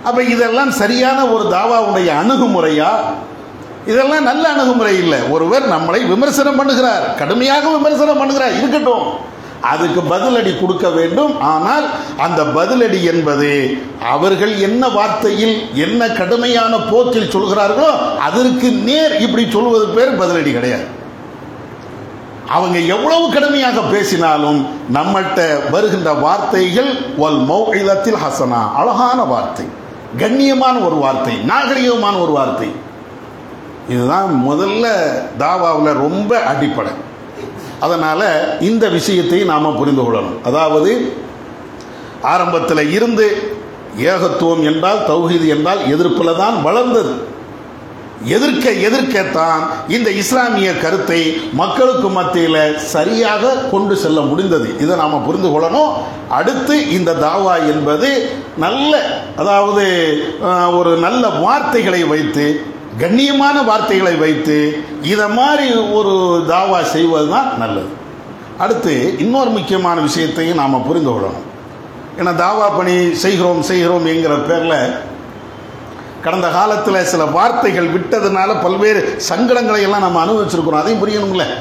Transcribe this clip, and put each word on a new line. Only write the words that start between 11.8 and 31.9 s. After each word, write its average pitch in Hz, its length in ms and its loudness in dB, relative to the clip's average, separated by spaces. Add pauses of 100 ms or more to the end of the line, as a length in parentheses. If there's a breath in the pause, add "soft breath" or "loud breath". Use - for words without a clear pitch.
அந்த 156 260 0
பதிலடி 190 600 0
என்பது 147 760 0 (260)
அவர்கள் 190 540 0
என்ன 226 300 0
வார்த்தையில், 214 880 0
என்ன 214 340 0
கடுமையான 226 680 0
போக்கில் 226 520 2
சொல்கிறார்களோ 202 880 2
அதற்கு 247 540 2
நேர் 302 460 2
இப்படி 233 340 0
சொல்வது 226 360 2
பேர் 226 320 2
பதிலடி 170 340 0
கிடையாது. 120 320 -2 (1600)
அவங்க 175 300 0
எவ்வளவு 254 540 2
கடுமையாக 269 460 2
பேசினாலும் 156 880 2 (260)
நம்மள்ட்ட 165 760 0
வருகின்ற 175 440 2
வார்த்தைகள், 185 800 2 (240)
"வல் 151 220 2
மௌஇலத்தில் 202 760 0 (100)
ஹசனா." 120 480 0
அழகான 240 480 2
வார்த்தை, 117 420 -2 (520)
கண்ணியமான 254 680 2
ஒரு 160 100 0
வார்த்தை, 131 400 0
நாகரிகமான 247 840 0